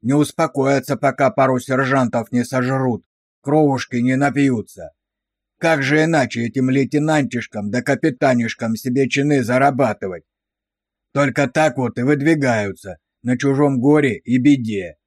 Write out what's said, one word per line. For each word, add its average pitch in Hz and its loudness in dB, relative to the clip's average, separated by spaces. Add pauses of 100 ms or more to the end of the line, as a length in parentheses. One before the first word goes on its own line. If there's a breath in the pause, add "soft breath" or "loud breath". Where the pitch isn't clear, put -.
Не 117 -2
успокоятся, 139 0
пока 135 0
пару 131 0
сержантов 127 -2
не 120 0
сожрут, 127 -2 (380)
кровушки 139 0
не 123 0
напьются. 131 -2 (680)
Как 160 0
же 151 2
иначе 135 0
этим 127 -2
лейтенантишкам 131 -2
да 123 -2
капитанишкам 123 -2
себе 131 -2
чины 139 0
зарабатывать? 120 0 (880)
Только 139 0
так 156 0
вот 123 -4
и 123 -2
выдвигаются, 127 0 (240)
на 123 0
чужом 139 2
горе 139 2
и 127 0
беде. 110 0 (100)